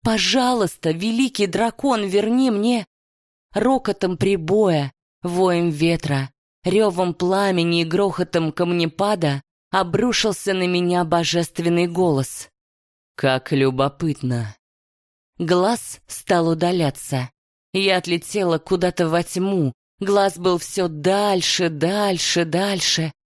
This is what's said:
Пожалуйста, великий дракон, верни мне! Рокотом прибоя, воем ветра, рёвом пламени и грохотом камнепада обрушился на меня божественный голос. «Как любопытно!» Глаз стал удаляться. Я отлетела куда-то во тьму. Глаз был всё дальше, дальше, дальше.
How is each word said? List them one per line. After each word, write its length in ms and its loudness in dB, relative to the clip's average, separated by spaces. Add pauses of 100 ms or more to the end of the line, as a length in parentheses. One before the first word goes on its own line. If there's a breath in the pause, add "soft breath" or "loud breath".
Пожалуйста, 880 0
великий 540 0
дракон, 600 0
верни 440 2
мне! 360 0 (680)
Рокотом 640 0
прибоя, 760 2 (300)
воем 480 2
ветра, 600 0 (340)
рёвом 500 2
пламени 680 0
и 20 0
грохотом 680 -2
камнепада 920 -2 (280)
обрушился 840 0
на 120 0
меня 380 0
божественный 840 0
голос. 640 -2 (680)
«Как 360 -2
любопытно!» 1040 -2 (800)
Глаз 680 0
стал 420 0
удаляться. 840 -2 (420)
Я 260 2
отлетела 600 -2
куда-то 500 0
во 140 2
тьму. 500 -2 (280)
Глаз 380 2
был 200 2
всё 300 -4
дальше, 800 0
дальше, 760 0
дальше. 680 -2 (220)